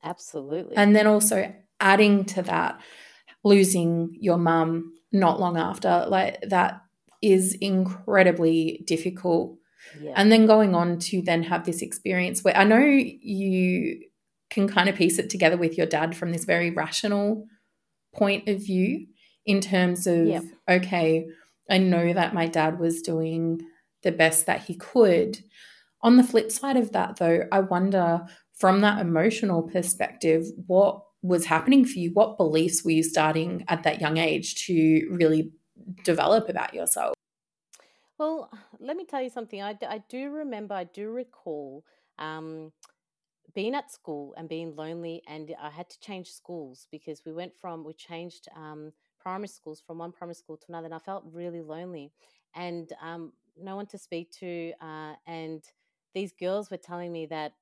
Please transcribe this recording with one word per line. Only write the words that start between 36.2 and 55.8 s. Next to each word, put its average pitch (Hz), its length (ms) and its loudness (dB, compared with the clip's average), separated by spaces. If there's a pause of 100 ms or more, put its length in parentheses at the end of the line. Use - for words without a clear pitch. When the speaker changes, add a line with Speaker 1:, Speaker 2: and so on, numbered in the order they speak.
Speaker 2:
about - 260 -8
yourself? - 400 -4 (1040)
Speaker 1:
Well, 311 320 -6 (280)
let 269 180 -10
me 370 80 -12
tell 277 180 -8
you 254 80 -10
something. 220 320 -14
I 208 100 -10
d-, 202 140 -12
I 214 220 -12
do 269 220 -12
remember, 233 440 -12
I 185 100 -8
do 202 260 -14
recall, 156 760 -14 (340)
um, 156 540 -14 (840)
being 214 200 -8
at 285 160 -10
school 147 460 -16
and 165 120 -18
being 160 280 -12
lonely, 165 500 -14
and 156 340 -18
I 147 100 -16
had 165 200 -18
to - 100 -20
change 185 300 -18
schools 147 600 -20
because 151 360 -18
we 160 60 -16
went 175 240 -14
from, 165 280 -16
we 160 100 -18
changed, 170 600 -18
um, 151 360 -20 (280)
primary 190 280 -12
schools - 360 -20
from 165 140 -18
one 170 140 -16
primary 170 220 -18
school 156 220 -20
to - 120 -20
another, 165 180 -16
and 165 80 -16
I 160 40 -16
felt 196 340 -14
really 170 280 -14
lonely. 156 520 -16 (420)
And, 170 460 -14
um, 165 320 -18 (240)
no 196 200 -16
one 202 100 -14
to 202 120 -20
speak 170 340 -14
to, 170 480 -14
uh, 156 340 -16 (120)
and 160 360 -14 (520)